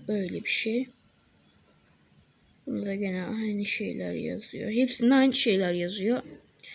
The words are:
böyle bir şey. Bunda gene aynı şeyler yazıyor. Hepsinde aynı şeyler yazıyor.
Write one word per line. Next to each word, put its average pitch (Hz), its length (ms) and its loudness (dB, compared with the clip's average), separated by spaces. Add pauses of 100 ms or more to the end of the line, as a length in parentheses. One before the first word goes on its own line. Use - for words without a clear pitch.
böyle 185 360 -2
bir - 60 -4
şey. 233 400 0 (1800)
Bunda 202 280 -4
gene 185 280 -2
aynı 208 420 -2
şeyler 185 480 -4
yazıyor. 175 580 -6
Hepsinde 247 420 4
aynı 269 200 6
şeyler 190 400 2
yazıyor. 190 480 0 (540)